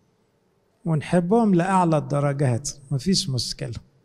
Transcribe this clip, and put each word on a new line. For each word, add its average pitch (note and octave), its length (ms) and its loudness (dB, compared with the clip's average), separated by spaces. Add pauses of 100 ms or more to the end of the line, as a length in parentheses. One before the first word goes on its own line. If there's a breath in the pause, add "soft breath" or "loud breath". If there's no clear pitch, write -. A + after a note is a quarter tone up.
(840)
ونحبهم F3+ 720 2
لأعلى F3 440 2
الدرجات، C#3 720 -2 (200)
مفيش D3+ 400 -2
مشكلة، A#2+ 440 -6 (300)